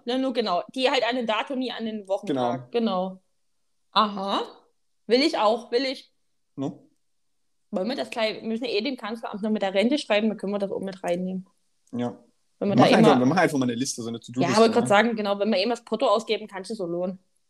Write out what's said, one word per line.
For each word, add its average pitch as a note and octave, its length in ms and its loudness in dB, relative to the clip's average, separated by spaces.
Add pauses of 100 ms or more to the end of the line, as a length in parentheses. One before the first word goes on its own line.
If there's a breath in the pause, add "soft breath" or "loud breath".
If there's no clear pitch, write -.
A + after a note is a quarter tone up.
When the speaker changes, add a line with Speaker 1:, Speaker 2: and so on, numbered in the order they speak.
Speaker 1:
ne, B3+ 160 -2
nur C4 120 -2
genau. G#3 300 -2 (100)
Die C4 160 0
halt C4+ 140 0
an A#3 140 -2
ein B3 100 -4
Datum, A#3 320 -4
nie C4 140 -4
an A3 120 -8
den A3 220 -10
Wochentag. D3 640 -4
Speaker 2:
Genau. F#3+ 400 -2
Speaker 1:
Genau. F#3+ 120 -16 (720)
Aha. G3+ 500 0 (640)
Will B3 160 4
ich D#4 160 0
auch, A#3+ 340 2
will B3 120 0
ich. C4 260 -8 (460)
Speaker 2:
Ne? C#3 220 -6 (920)
Speaker 1:
Wollen G3 180 -2
wir C4 80 -4
das - 140 -6
gleich, A3 300 -4
wir A3 80 -10
müssen A3+ 160 -4
eh - 180 -2
dem C4+ 140 -4
Kanzleramt G#3+ 460 -10
noch A3 80 -2
mit G#3+ 120 0
der F#3+ 120 -2
Rente A#3+ 240 2
schreiben, A3 300 0
dann G#3 100 -4
können G3 140 -6
wir G3+ 60 -2
das G3 140 -4
auch - 80 -6
mit F#3+ 220 -10
reinnehmen. F3+ 440 -4 (460)
Speaker 2:
Ja. A#2+ 240 -4 (420)
Speaker 1:
Wenn G3 100 -2
wir - 80 0
Speaker 2:
Wir - 0 -
Speaker 1:
da B3 60 10
Speaker 2:
machen C4 120 8
einfach, A3 180 8
Speaker 1:
immer B2 80 6
Speaker 2:
wir - 60 4
machen F3 120 2
einfach D3+ 200 2
mal B2+ 60 2
eine A#2+ 100 0
Liste, A#2+ 280 -4
so A2+ 60 -8
eine A#2 120 -8
To-Do-Liste, B2+ 340 -2
Speaker 1:
Ja, G#3+ 60 6
wollte A3+ 140 6
Speaker 2:
ne? B3 60 4
Speaker 1:
grad - 80 2
sagen, A3 280 4
genau, G3+ 220 -2
wenn G3+ 120 0
man G3 80 2
eh G3 80 0
mal A#3+ 80 0
das - 100 -8
Porto - 220 -2
ausgeben, A3 400 0
kannst F#3+ 240 -12
du A3+ 40 -8
so G3 120 -6
lohnen. F3+ 320 -6 (320)